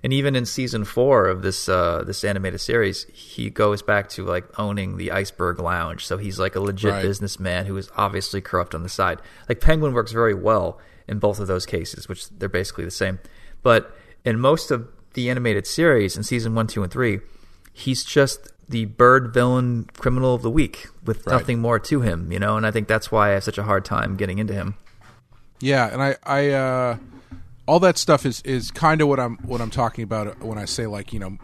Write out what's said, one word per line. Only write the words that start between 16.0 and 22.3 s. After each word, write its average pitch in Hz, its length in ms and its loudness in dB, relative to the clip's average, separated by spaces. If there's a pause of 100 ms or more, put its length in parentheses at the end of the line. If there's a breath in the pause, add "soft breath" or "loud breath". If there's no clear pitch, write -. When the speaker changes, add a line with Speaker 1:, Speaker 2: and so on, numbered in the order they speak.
Speaker 1:
in - 60 -6
season 113 320 -2
one, 113 140 2
two, 104 160 -4
and 87 80 -4
three, 113 280 0 (540 soft breath)
he's - 300 -4
just - 440 2 (220)
the 113 160 -2
bird 123 480 6
villain 123 640 2
criminal 127 380 2
of 117 80 -4
the 113 80 0
week - 360 2 (160)
with - 220 -4
Speaker 2:
Right. - 140 2
Speaker 1:
nothing 117 200 -2
more 117 200 2
to 143 220 0
him, 87 300 -2